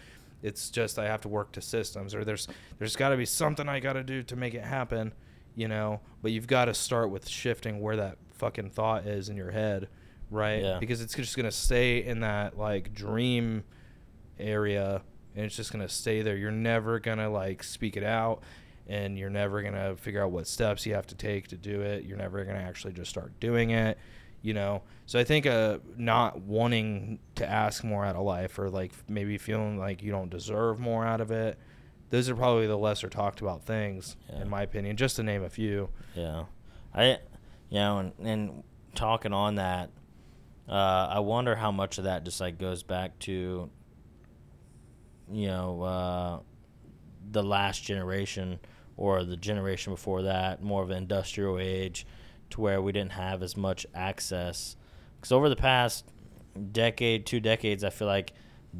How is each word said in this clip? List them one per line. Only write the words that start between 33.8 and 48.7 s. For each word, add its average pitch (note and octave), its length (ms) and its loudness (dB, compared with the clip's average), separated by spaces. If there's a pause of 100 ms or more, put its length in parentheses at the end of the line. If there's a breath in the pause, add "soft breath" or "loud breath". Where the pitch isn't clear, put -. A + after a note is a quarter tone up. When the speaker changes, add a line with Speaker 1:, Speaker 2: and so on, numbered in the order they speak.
Speaker 2:
Yeah. - 140 -6
Speaker 1:
in G2+ 60 -2
my G2+ 120 -2
opinion, G2+ 360 -2
just C3 200 2
to A2+ 60 0
name G#2 200 0
a F2+ 60 -4
few. G2+ 400 -2 (260 loud breath)
Speaker 2:
Yeah. E2 300 -4 (480 loud breath)
I, B2 260 6 (500 loud breath)
you G2+ 100 2
know, G2+ 200 4
and, F#2+ 140 -4 (140)
and G#2+ 360 -2 (320)
talking A2 380 2
on G#2 220 4
that, F#2 340 0 (800 loud breath)
uh, F#2+ 440 6
I G2+ 80 2
wonder A2+ 360 2
how G#2+ 160 2
much G2 260 -2
of G2 80 -4
that F2+ 180 0
just, F2 160 -6
like, F2+ 200 -2
goes F#2 240 -2
back F#2 360 -4
to, F2+ 500 -4 (1600)
you G#2 160 0
know, F#2 340 -2
uh, F2+ 580 -2 (920)
the G#2+ 120 2
last G2 400 2
generation F#2+ 760 -2 (360 loud breath)